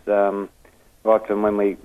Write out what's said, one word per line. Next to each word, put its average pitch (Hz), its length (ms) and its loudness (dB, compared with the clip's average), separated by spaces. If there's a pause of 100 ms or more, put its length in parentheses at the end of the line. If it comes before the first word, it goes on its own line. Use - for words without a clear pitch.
um, 101 420 0 (560)
right 110 220 2
from 104 160 -2
when 104 160 0
we 101 160 0 (100)